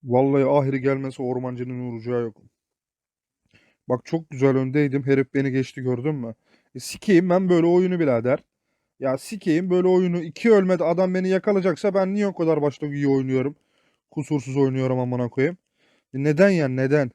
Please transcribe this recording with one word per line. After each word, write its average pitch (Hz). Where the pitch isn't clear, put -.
Vallahi 135
ahiri 135
gelmesi 135
ormancının 123
vuracağı 120
yok. 113
Bak 123
çok 165
güzel 135
öndeydim. 135
Herif 135
beni 139
geçti 131
gördün 127
mü? 117
E, 131
sikeyim 180
ben 185
böyle 170
oyunu 180
birader. 123
Ya 131
sikeyim 185
böyle 180
oyunu. 180
İki 175
ölmedi 185
adam 180
beni 185
yakalayacaksa 190
ben 190
niye 208
o 190
kadar 160
başta 147
iyi 143
oynuyorum? 131
Kusursuz 135
oynuyorum 131
amına 123
koyayım. 147
E, 135
neden 156
ya 160
neden? 131